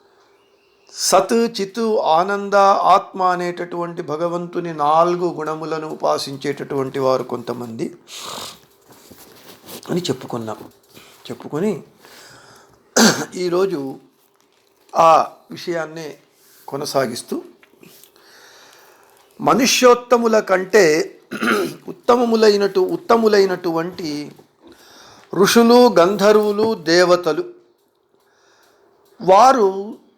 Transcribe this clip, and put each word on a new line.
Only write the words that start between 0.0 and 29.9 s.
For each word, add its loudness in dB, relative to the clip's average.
సత్, 0
చిత్, -4
ఆనంద, 0
ఆత్మ 2
అనేటటువంటి -4
భగవంతుని -6
నాలుగు 2
గుణములను -8
ఉపాసించేటటువంటి -6
వారు 0
కొంతమంది -10
అని -2
చెప్పుకున్నాం. -8
చెప్పుకొని -6
ఈరోజు -4
ఆ 4
విషయాన్నే -10
కొనసాగిస్తూ, -4
మనుష్యోత్తముల 2
కంటే 0
ఉత్తమములైనటు-, 0
ఉత్తములైనటువంటి -2
ఋషులు, 6
గంధర్వులు, 2
దేవతలు, 0
వారు 4